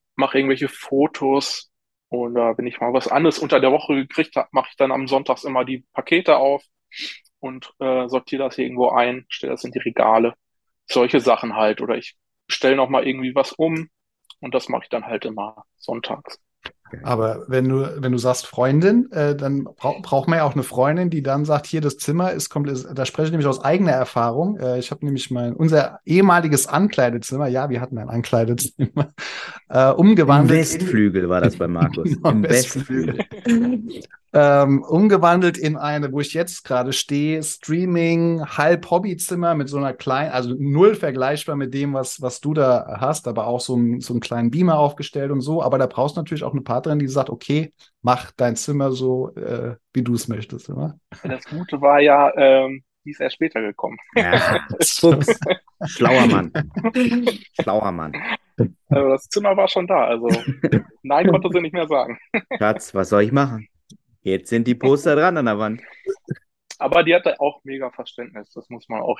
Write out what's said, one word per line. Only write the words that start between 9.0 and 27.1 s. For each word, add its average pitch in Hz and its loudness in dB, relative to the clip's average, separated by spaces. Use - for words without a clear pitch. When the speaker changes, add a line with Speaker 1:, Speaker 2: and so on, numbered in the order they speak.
Speaker 1:
stelle - -8
das - -8
in 123 -10
die 131 -6
Regale. 117 2
Solche 123 2
Sachen 113 0
halt. 107 2
Oder 117 -4
ich - -16
stelle 135 2
noch 131 2
mal 135 0
irgendwie 131 -4
was 135 0
um 160 -4
und 131 -6
das 127 -4
mache 120 -4
ich - -20
dann 117 -6
halt 110 -8
immer 107 -12
sonntags. - -12
Speaker 2:
Geil. - -16
Speaker 3:
Aber 113 -2
wenn 131 2
du, 135 -2
wenn 127 0
du 127 0
sagst 123 0
Freundin, 170 2
äh, 147 0
dann 139 -4
brau-, - -6
braucht 139 -2
man 165 2
ja 156 2
auch 139 0
eine 139 -2
Freundin, 156 0
die 160 -2
dann 139 -2
sagt, 151 0
hier 160 -4
das 147 -2
Zimmer 175 -2
ist - -8
komplett, 139 -4
da 131 -2
spreche 156 -2
ich 160 -2
nämlich 147 0
aus 135 -2
eigener 175 2
Erfahrung. 127 -2
Äh, 127 -2
ich 123 -6
habe 147 -10
nämlich 135 -4
mein, 120 -4
unser 156 2
ehemaliges 170 4
Ankleidezimmer, 135 0